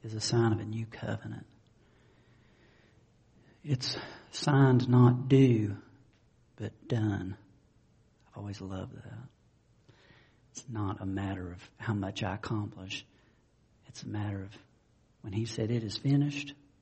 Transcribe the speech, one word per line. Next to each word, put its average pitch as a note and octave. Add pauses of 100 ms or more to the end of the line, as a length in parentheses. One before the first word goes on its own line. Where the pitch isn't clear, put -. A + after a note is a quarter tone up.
is A2
a A2
sign A2+
of G#2
a -
new A2
covenant. A2 (2250)
It's - (340)
signed C3+
not B2
do, A#2+ (800)
but G#2+ (160)
done. G2+ (920)
I've -
always G2+
loved F#2+
that. - (1200)
It's -
not G#2
a G2+
matter F#2+
of F2+ (180)
how -
much G2+
I F#2+
accomplish. G#2 (840)
It's -
a C3
matter G#2
of G2+ (600)
when G#2
he A2+
said, A2+
"It A#2
is G2+
finished" C#3+ (280)